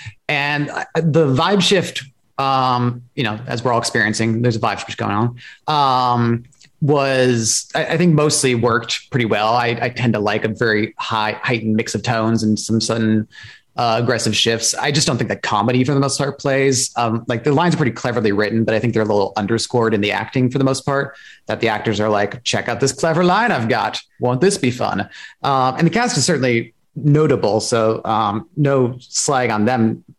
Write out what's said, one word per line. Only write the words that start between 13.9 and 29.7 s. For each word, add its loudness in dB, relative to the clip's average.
aggressive 0
shifts. 0
I -2
just 0
don't 0
think -2
that -6
comedy 2
for 0
the 2
most 0
part -4
plays. 0
Um, -2
like, -2
the 2
lines 2
are 0
pretty 0
cleverly 0
written, 0
but 0
I 2
think -2
they're 2
a 2
little 0
underscored 0
in 0
the 0
acting 0
for -2
the 2
most 0
part, -2
that -4
the 2
actors -2
are 0
like, -2
"Check -4
out -2
this 0
clever 0
line 2
I've -2
got. -2
Won't 0
this 2
be 0
fun?" -4
Um, 0
and 2
the 2
cast -2
is 0
certainly 0
notable, 2
so, 0
um, -2
no 2
slag -2
on 0
them 0